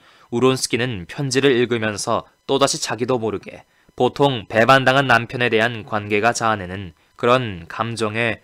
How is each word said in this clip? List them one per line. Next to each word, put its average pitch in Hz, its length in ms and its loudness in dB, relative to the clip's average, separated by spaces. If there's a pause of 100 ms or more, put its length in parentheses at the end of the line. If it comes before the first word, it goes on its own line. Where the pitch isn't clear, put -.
(300)
우론스키는 120 760 0
편지를 135 460 0
읽으면서 110 760 -2 (200)
또다시 139 340 0
자기도 123 380 -2
모르게 104 460 -8 (300)
보통 127 540 0
배반당한 131 580 4
남편에 123 420 2
대한 113 360 0
관계가 104 480 -2
자아내는 98 600 -4 (200)
그런 117 540 0
감정에 113 760 -4